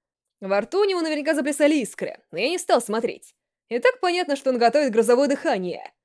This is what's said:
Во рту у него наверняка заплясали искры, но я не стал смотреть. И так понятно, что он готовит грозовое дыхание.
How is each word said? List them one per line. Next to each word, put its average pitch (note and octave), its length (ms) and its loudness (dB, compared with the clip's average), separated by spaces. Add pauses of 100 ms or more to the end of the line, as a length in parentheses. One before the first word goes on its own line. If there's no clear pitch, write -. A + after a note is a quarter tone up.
(400)
Во G3 220 -2
рту F4 180 -2
у G#4 40 4
него F#4 180 0
наверняка D#4 320 -2
заплясали D4 400 0
искры, - 440 -4 (120)
но D#3 80 -12
я A3 100 0
не F4+ 80 -4
стал E4+ 240 2
смотреть. A3+ 540 -6 (340)
И A#3 100 -4
так B4 220 2
понятно, F4 360 -2
что C#4 120 -6
он B3+ 100 2
готовит A#3+ 340 4
грозовое A#3+ 360 4
дыхание. A#3 640 -4 (120)